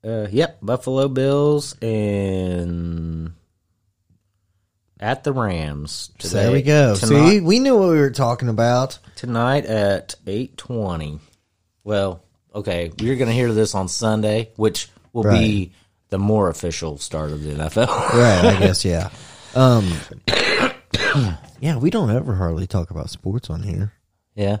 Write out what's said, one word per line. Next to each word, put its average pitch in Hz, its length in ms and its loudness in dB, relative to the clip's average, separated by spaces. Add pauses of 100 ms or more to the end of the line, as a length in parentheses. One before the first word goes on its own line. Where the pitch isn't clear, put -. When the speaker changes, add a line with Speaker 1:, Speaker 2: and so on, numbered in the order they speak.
Speaker 1:
Uh, 110 240 -6
yep, 139 320 -2
Buffalo 131 460 -2
Bills 143 720 0
and 87 1500 -4 (1700)
at 113 240 -4
the 143 100 -2
Rams 80 840 -4
Speaker 2:
So - 100 -10
there - 160 0
Speaker 1:
today, 123 80 4
Speaker 2:
we 139 80 4
go. 139 340 4
Speaker 1:
tonight. 143 360 6
Speaker 2:
See, 208 100 6
we 185 180 4
knew 269 180 4
what 190 120 4
we 165 80 4
were 139 140 4
talking 120 360 -2
about. 120 520 0 (160)
Speaker 1:
Tonight 123 500 -2
at 101 500 -2 (120)
eight 113 280 -6
twenty. 85 640 -6 (640)
Well, 98 400 -2 (300)
okay, 87 380 -6 (100)
you're 123 140 0
gonna 123 160 0
hear 120 220 0
this 107 200 2
on 95 140 -4
Sunday, 110 680 -2
which - 340 -2 (240)
will 117 100 -2
Speaker 2:
Right. 104 160 4
Speaker 1:
be 104 320 0 (380)
the 98 100 -4
more 101 300 2
official 80 500 -6
start 78 320 -6
of 76 100 -8
the 76 120 -8
N 76 80 -6
F 80 160 -6
L. 117 100 2
<laughs> - 260 -4
Speaker 2:
Right, 117 320 6 (100)
I 92 40 -2
guess, 95 260 2
yeah. 87 240 -2 (460)
Um, 120 360 4 (360)
<coughs> - 1120 0 (220)
yeah, 147 180 -2
we 135 120 2
don't 170 220 0
ever 117 240 0
hardly 87 320 -2
talk 85 240 -4
about 78 180 -8
sports - 400 -8
on 82 140 -8
here. 101 300 -6 (420)
Speaker 1:
Yeah. 104 240 -2